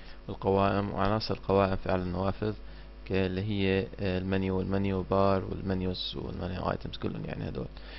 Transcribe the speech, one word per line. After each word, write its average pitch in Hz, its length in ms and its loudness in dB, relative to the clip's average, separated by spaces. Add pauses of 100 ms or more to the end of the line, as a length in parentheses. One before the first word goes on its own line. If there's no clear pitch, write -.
(280)
والقوائم 98 640 2
وعناصر 98 420 0
القوائم، 95 420 4
فعل 95 260 0
النوافذ. 95 520 0 (480)
أوكي، 95 240 2
اللي 92 160 0
هي، 98 460 2 (120)
آه، 92 180 0
المنيو 95 400 2
والمنيو 95 460 2
بار 98 420 4
والمنيوز 92 680 -2
والمنيو 90 560 -4
آيتمز - 260 -4
كلهم، - 280 -4
يعني، 98 240 -6
هدول. - 180 -6 (320)